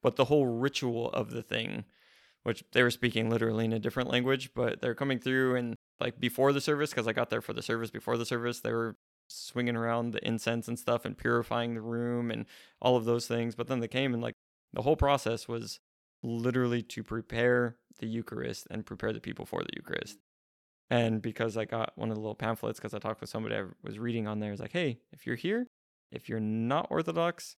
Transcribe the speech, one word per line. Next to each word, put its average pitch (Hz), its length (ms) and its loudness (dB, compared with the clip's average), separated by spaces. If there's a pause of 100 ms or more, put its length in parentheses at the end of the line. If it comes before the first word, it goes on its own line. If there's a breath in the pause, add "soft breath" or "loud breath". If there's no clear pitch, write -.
but 127 140 4
the 135 100 6
whole 143 200 6
ritual 120 680 0
of 117 200 -2
the 117 120 -6
thing, 110 420 -4 (580 soft breath)
which - 280 -2
they 123 120 6
were 120 80 6
speaking 113 380 0
literally 113 360 2
in 113 80 2
a 110 60 0
different 120 300 -2
language, 131 440 2
but 117 280 0
they're 120 140 0
coming 139 240 0
through 131 360 2
and, 120 200 -2 (240)
like, 135 200 -4
before 135 340 4
the 139 80 2
service, 147 320 0
'cause 113 140 0
I 113 60 0
got 120 160 0
there 113 120 0
for 107 120 -8
the 110 80 -6
service, 117 300 -2
before 117 260 -2
the 117 80 -2
service, 120 360 -2
they 113 100 -2
were 113 260 -2 (300)
swinging 120 480 -2
around 117 360 0
the 110 140 -4
incense 113 420 0
and 120 100 -4
stuff - 280 0
and 104 120 -6
purifying 117 560 0
the 113 80 -6
room 120 480 -2
and 110 160 -4 (360 loud breath)
all 123 160 6
of 113 80 2
those 117 220 2
things. 117 280 0
But 120 120 -6
then 131 120 0
they 117 80 -2
came 131 260 0
and, 117 80 -2
like, 117 140 -4 (380)
the - 100 -2
whole 147 140 6
process 135 500 2
was 117 320 -6 (420)
literally 120 640 2
to - 200 -10
prepare 120 720 2 (220)
the - 80 -6
Eucharist - 640 -4
and 104 160 -6
prepare 101 280 -4
the - 80 -6
people - 240 -8
for - 180 -4
the - 120 -6
Eucharist. - 440 -6 (680)
And 113 320 4
because 113 360 -2
I 110 80 -2
got 113 320 -4
one 113 120 -2
of 110 60 -2
the 107 60 -6
little 107 140 -6
pamphlets, 113 440 -4
'cause 110 140 -8
I 107 60 -6
talked 110 220 -6
with 107 80 -10
somebody 110 260 -4
I 101 100 -2 (160)
was 104 160 -10
reading 113 300 -2
on 107 120 -4
there, 104 120 -4
it's 101 100 -8
like, 107 120 -10
"Hey, 156 260 -2 (120)
if - 140 -18
you're 120 120 -2
here, 233 300 0 (440)
if 120 180 -12
you're 113 100 -2
not 113 520 0
Orthodox 165 680 -2